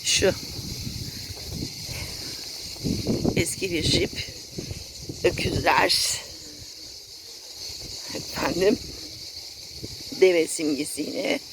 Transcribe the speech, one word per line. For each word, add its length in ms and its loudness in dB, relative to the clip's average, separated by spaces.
Şu. 300 6
Eski 360 2
bir 100 2
jip. 280 4
Öküzler. 960 4
Efendim. 640 4
Deve 260 8
simgesi 560 0
yine. 380 0